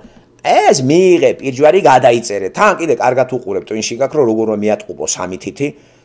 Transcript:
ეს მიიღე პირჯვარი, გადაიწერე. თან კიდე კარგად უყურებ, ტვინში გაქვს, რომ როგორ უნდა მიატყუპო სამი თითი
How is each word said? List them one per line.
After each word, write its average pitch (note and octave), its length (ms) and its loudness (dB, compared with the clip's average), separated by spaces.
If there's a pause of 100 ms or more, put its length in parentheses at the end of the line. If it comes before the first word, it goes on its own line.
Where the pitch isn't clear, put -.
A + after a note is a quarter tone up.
(440)
ეს B3 340 2
მიიღე D#3+ 540 2
პირჯვარი, C#3+ 480 0
გადაიწერე. A#2+ 680 2
თან G3+ 260 0
კიდე D#3+ 220 -2
კარგად B2 340 0
უყურებ, F#2+ 340 -6
ტვინში A2 320 -6
გაქვს, C3 220 -4
რომ C3+ 80 4
როგორ A2 200 0
უნდა G#2+ 120 -2
მიატყუპო G#2 480 -4
სამი F#2 320 -6
თითი C3+ 300 -8 (360)